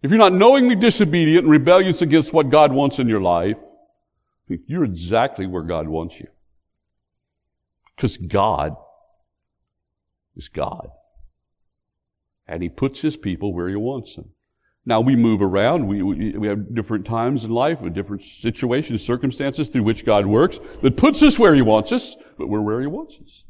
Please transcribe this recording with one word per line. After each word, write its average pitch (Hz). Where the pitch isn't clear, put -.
if 143
you're 220
not 196
knowingly 247
disobedient 175
and 156
rebellious 175
against 156
what 156
God 147
wants 139
in 123
your 107
life, 90
you're 139
exactly 98
where 90
God 80
wants 80
you. -
'Cause -
God 90
is -
God. -
And 85
He 85
puts -
His 151
people 98
where 87
He 98
wants 120
them. -
Now, 113
we 127
move 113
around. 107
We, 98
we, 98
we 104
have 104
different 104
times 117
in 113
life, 135
with 85
different 98
situations, 120
circumstances 139
through 123
which 110
God 104
works 120
that 135
puts 285
us 294
where 196
He 139
wants 110
us, -
but -
we're 104
where 107
He 135
wants 269
us. -